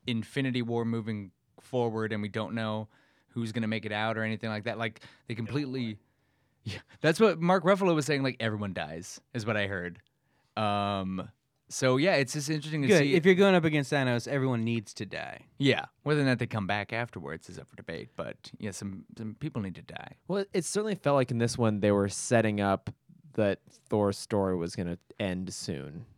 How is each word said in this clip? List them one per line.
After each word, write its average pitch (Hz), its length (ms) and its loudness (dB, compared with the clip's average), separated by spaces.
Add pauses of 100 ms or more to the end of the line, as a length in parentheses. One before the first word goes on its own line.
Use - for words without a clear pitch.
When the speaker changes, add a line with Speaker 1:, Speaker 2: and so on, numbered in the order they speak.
Speaker 1:
Infinity 123 560 -2
War 117 220 -2
moving 110 460 -4 (300)
forward, 110 520 -2
and 107 100 -2
we 104 60 -4
don't 101 260 -4
know 107 340 -4 (400)
who's 113 240 -6
gonna 113 160 -2
make 110 160 -4
it 104 80 -4
out 110 260 0
or 110 60 0
anything 110 260 -4
like 104 140 -6
that. 113 140 -4
Like, 113 220 -6 (280)
they 117 80 -6
completely, 117 640 -6 (640)
yeah, 95 140 -8 (220)
that's 156 200 2
what 185 200 6
Mark 175 220 4
Ruffalo 185 320 4
was 151 100 2
saying, 139 200 0
like, 131 160 -2
"Everyone 107 320 -2
dies," 82 480 -8 (120)
is 110 140 -6
what 110 100 0
I 101 120 0
heard. 87 320 -6 (560)
Um, 101 760 -2 (380)
so, 131 280 0
yeah, 170 200 4
it's 139 160 0
just 147 180 -6
interesting 151 320 -2
to 131 60 2
Speaker 2:
Good. 190 100 8
Speaker 1:
see. 143 160 4
Speaker 2:
If 165 120 4
you're 190 80 8
going 190 200 6
up 170 100 4
against 151 280 2
Thanos, 127 340 2
everyone 131 380 0
needs 117 300 -2
to 107 120 -8
die. 82 360 -10 (160)
Speaker 1:
Yeah, 127 260 4 (180)
whether 147 180 2
or 143 40 2
not 127 140 2
they 120 80 0
come 107 200 -4
back 101 260 -2
afterwards 85 560 -8
is 90 100 -14
up - 100 -16
for - 80 -20
debate, - 400 -12
but, - 420 -10
yeah, 107 120 -6
some, 95 340 -10 (140)
some 110 200 -10
people 147 240 -6
need 92 140 -6
to - 60 -18
die. - 340 -14 (120)
Speaker 3:
Well, 196 240 -2
it 180 120 0
certainly 208 300 -2
felt 143 200 2
like 131 160 4
in 120 80 0
this 117 200 0
one 110 220 2
they 104 120 6
were 101 160 4
setting 110 520 2
up 98 300 2 (440)
that 101 260 2 (300)
Thor's 101 260 2
story 95 400 0
was 85 180 -4
gonna 87 220 -4 (240)
end 92 320 -4
soon. 73 540 -8 (120)